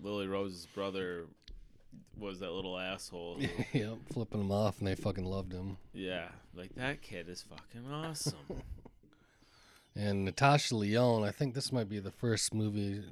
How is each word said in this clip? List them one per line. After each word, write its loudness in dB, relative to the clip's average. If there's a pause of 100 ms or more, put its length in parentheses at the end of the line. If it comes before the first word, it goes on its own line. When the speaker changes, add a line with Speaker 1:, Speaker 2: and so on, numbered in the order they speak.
Speaker 1:
Lily -2
Rose's -2
brother, -2 (920)
was -6
that -4
little -2
asshole -4
who 0 (180)
Speaker 2:
<laughs> -10
Yep, 0 (160)
flipping -2
him 2
off, 4
and 0
they 2
fucking 0
loved -2
him. -6 (140)
Speaker 1:
Yeah, -4 (240)
like, -12
that -4
kid -8
is -8
fucking -12
awesome. -4 (120)
Speaker 2:
<laughs> -6 (1300)
And 4
Natasha 6
Lyonne, 6
I 4
think 0
this -2
might 2
be -4
the -4
first 2
movie 2